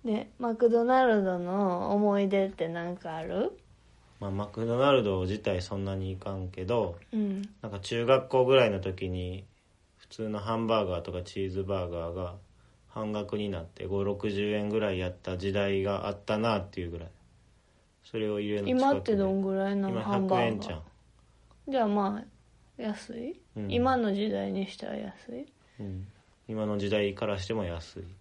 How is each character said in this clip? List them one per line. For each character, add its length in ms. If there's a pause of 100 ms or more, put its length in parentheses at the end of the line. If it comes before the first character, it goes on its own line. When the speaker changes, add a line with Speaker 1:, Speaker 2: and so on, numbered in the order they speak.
Speaker 1:
う 40
ん。 40
Speaker 2:
で、 240
マ 180
ク 140
ド 140
ナ 220
ル 180
ド 160
の 540
思 260
い 100
出 180
っ 40
て 160
な 180
ん 120
か 180
あ 80
る？ 340 (640)
Speaker 1:
ま 80
あ、 40
マ 160
ク 180
ド 120
ナ 140
ル 120
ド 180
自 180
体 220
そ 160
ん 80
な 100
に 160
い 60
か 160
ん 160
け 160
ど、 320 (160)
Speaker 2:
う 40
ん。 240 (200)
Speaker 1:
な 80
ん 20
か 80
中 260
学 220
校 180
ぐ 100
ら 100
い 60
の 80
時 300
に、 360 (520)
普 100
通 220
の 100
ハ 160
ン 120
バ 160
ー 40
ガ 120
ー 20
と 100
か 120
チ 180
ー 100
ズ 120
バ 240
ー 20
ガ 220
ー 20
が 220 (520)
半 240
額 260
に 120
な 120
っ 40
て、 200
五 180
六 280
十 200
円 180
ぐ 100
ら 120
い 80
や 100
っ 120
た 160
時 140
代 320
が 240
あ 40
っ 80
た 180
な 220
っ 60
て 140
い 60
う 60
ぐ 80
ら 60
い。 40 (960)
そ 140
れ 120
を 100
家 220
の 60
近 60
く 60
で。 20
Speaker 2:
今 180
っ 20
て 160
ど 120
ん 120
ぐ 120
ら 160
い 60
な 140
の？ 0
Speaker 1:
今、 120
Speaker 2:
ハ 160
ン 100
バ 100
ー 20
ガ 60
ー。 0
Speaker 1:
百 80
円 80
ち 120
ゃ 40
ん。 40 (880)
Speaker 2:
じ 80
ゃ 60
あ、 40
ま 360 (560)
あ、 20
安 380
い？ 200 (180)
Speaker 1:
う 20
ん。 120
Speaker 2:
今 260
の 180
時 160
代 200
に 160
し 100
て 100
は 80
安 400
い？ 100 (360)
Speaker 1:
う 20
ん。 240 (400)
今 180
の 120
時 120
代 240
か 120
ら 120
し 80
て 80
も 120
安 340
い。 40 (180)